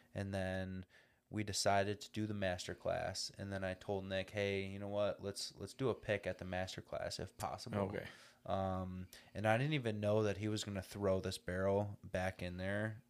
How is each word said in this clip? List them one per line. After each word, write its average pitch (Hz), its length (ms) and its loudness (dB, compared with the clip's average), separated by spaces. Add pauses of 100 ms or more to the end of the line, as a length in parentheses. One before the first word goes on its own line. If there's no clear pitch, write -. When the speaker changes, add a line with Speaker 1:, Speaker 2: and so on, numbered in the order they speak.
(140)
Speaker 1:
And 98 180 -2
then 92 520 -2 (460)
we 107 140 -2
decided 101 560 4
to - 120 -12
do 107 140 0
the 104 80 -4
master 90 400 0
class, 85 640 -2
and 98 140 -4
then 98 100 -2
I 92 120 0
told 98 320 -2
Nick, 95 240 -2
"Hey, 101 320 2
you 98 160 -6
know 101 100 -6
what? 101 340 0
Let's, - 360 -6
let's 101 160 -8
do 131 160 0
a 101 40 2
pick 101 320 0
at 92 120 -2
the 90 60 -8
master 92 360 -4
class - 380 -4
if - 180 -6
possible." - 420 -4 (160)
Speaker 2:
Okay. 87 100 -4 (420)
Speaker 1:
Um, 92 600 0 (280)
and 104 120 0
I 110 120 8
didn't 147 160 2
even 113 260 0
know 104 240 6
that 98 140 2
he 107 100 0
was 107 160 0
gonna 101 180 -2
throw 95 380 2
this 92 180 -2
barrel 98 600 2 (120)
back 92 320 0
in 90 140 -4
there 104 400 -2 (140)